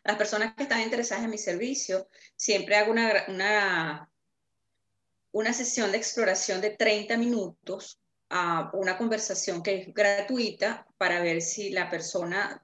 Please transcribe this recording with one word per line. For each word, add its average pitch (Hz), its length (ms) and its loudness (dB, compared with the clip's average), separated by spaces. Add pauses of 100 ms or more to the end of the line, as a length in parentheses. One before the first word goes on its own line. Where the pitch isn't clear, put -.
las 208 140 2
personas 214 380 0
que 285 80 -4
están 233 180 0
interesadas 233 420 -2
en 226 80 -2
mi 214 60 -6
servicio, 190 720 -2 (280)
siempre 202 400 2
hago 214 160 6
una 226 180 4
gra-, 202 240 4
una, 185 760 0 (1200)
una 220 220 0
sesión 233 380 -2
de 214 60 2
exploración 196 640 0
de 208 100 0
treinta 214 460 2
minutos, 214 840 -2 (300)
ah, 170 440 0
una 190 240 0
conversación 208 680 -2
que 202 180 0
es 180 120 -14
gratuita 208 920 0 (120)
para 175 240 2
ver 165 200 2
si 196 300 -4
la 180 180 -2
persona 175 760 -4